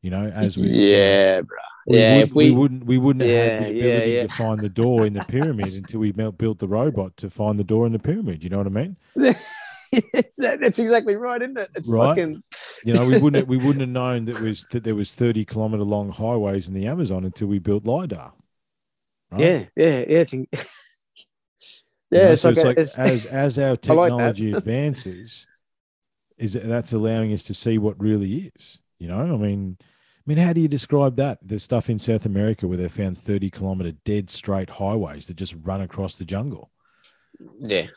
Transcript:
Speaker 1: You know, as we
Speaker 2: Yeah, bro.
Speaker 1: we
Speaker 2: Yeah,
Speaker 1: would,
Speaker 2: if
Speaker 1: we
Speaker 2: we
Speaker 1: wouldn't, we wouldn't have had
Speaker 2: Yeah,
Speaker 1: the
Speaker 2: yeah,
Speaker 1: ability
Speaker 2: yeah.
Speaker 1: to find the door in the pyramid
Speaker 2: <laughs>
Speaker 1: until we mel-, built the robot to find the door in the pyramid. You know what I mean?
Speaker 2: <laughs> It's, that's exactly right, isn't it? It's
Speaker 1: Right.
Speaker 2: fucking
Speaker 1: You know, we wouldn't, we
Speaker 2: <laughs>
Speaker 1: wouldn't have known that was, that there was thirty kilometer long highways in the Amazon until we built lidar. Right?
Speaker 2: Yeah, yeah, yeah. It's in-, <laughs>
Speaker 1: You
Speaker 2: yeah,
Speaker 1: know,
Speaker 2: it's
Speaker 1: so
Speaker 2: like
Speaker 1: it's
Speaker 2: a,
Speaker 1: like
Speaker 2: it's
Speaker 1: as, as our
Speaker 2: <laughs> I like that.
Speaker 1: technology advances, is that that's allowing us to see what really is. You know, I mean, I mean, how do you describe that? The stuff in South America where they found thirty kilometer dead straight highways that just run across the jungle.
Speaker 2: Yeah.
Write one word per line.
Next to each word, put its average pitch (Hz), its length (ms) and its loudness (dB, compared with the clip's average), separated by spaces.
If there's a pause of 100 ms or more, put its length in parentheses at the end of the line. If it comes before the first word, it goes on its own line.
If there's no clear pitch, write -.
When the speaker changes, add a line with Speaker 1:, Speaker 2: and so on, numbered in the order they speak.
Speaker 1:
You 90 100 -8
know, 95 140 -4 (100)
as 98 240 -2
we 92 100 0
Speaker 2:
Yeah, 98 720 6
bro. - 160 -14 (280)
Speaker 1:
we - 120 4
Speaker 2:
Yeah, 113 180 8
Speaker 1:
would, 110 80 8
Speaker 2:
if 120 100 -4
Speaker 1:
we 147 160 8
Speaker 2:
we 123 60 6
Speaker 1:
wouldn't, 127 300 2
we 127 120 2
wouldn't 131 260 2
have 120 60 2
had 117 220 4
Speaker 2:
Yeah, 110 60 -4 (100)
Speaker 1:
the 104 60 -4
Speaker 2:
yeah, 120 100 -2
Speaker 1:
ability 113 300 2
Speaker 2:
yeah. 120 80 2
Speaker 1:
to 107 80 -4
find 110 300 -2
the 104 80 -4
door 113 380 2
in 104 60 0
the 101 120 -4
pyramid 120 480 -2
Speaker 2:
<laughs> 95 40 -6
Speaker 1:
until 98 240 -8
we 107 120 0
mel-, 107 200 -4
built 107 260 -4
the 101 80 -6
robot 107 520 -2
to 98 120 -10
find 107 260 -2
the 104 60 -2
door 110 240 2
in 113 60 0
the 110 80 -2
pyramid. 135 420 -4
You 87 80 -8
know 98 80 -2
what 101 80 -2
I 98 40 -4
mean? 147 260 -6 (200)
Speaker 2:
<laughs> 262 200 4 (580)
It's, - 420 0
that's 254 420 0
exactly 226 380 2
right, 240 260 -6
isn't 254 160 -10
it? 202 180 -8
It's 160 100 -10
Speaker 1:
Right. 117 300 4
Speaker 2:
fucking 165 260 -4 (400)
Speaker 1:
You 117 120 -2
know, 117 100 4
we 127 160 6
wouldn't, 139 260 4
we 127 120 0
Speaker 2:
<laughs> 123 60 -2
Speaker 1:
wouldn't 139 160 2
have 127 100 -4
known 123 340 -2
that 117 160 -8
was, 110 300 -6
that 117 140 -6
there 110 100 -2
was 104 200 -4
thirty 113 300 0
kilometer 110 400 -4
long 104 260 -2
highways 101 560 -2
in 92 60 -10
the 95 140 -4
Amazon 107 400 -4
until 92 220 -8
we 101 100 0
built 101 260 -2
lidar. 117 480 -6 (1000)
Right? 95 120 -6
Speaker 2:
Yeah, 165 160 4 (180)
yeah, 156 220 2
yeah. 151 220 2
It's 165 120 -2
in-, 131 180 -8
<laughs> - 20 -12 (1600)
Speaker 1:
You 175 80 6
Speaker 2:
yeah, 185 40 8
Speaker 1:
know, 185 100 8
Speaker 2:
it's 151 80 6
Speaker 1:
so 175 80 6
Speaker 2:
like 117 80 6
Speaker 1:
it's 160 80 4
Speaker 2:
a, - 40 6
Speaker 1:
like 123 100 2
Speaker 2:
it's 151 200 -2
Speaker 1:
as, 127 280 0
as 135 320 -2
our 139 60 2
Speaker 2:
<laughs> - 20 2
I 135 60 2
like 120 60 -2
that. - 40 -12
Speaker 1:
technology 120 680 2
advances, 110 960 -6 (920)
is 104 160 -6
that 110 120 -6
that's 117 280 -4
allowing 110 400 0
us 104 100 -6
to 101 100 -8
see 113 220 0
what 104 240 -2
really 107 560 -2
is. - 240 -20 (180)
You 85 100 -12
know, 90 120 -6
I 160 160 -2
mean, 98 440 -4
I - 40 -20 (400)
mean, 151 140 0
how 175 160 2
do 165 80 2
you 156 60 2
describe 139 480 0
that? 135 260 -2
The 101 160 -8
stuff - 320 -2
in 110 80 0
South 110 260 -2
America 104 420 -2
where 90 120 -4
they 90 100 -4
found 95 300 -6
thirty 98 320 -4
kilometer 92 420 -6 (140)
dead 104 240 -4
straight 98 400 -6
highways 95 560 -6
that 90 100 -14
just 90 260 -10
run 95 200 -6
across 92 340 -8
the 95 80 -12
jungle. 101 460 -8 (960)
Speaker 2:
Yeah. 95 280 -2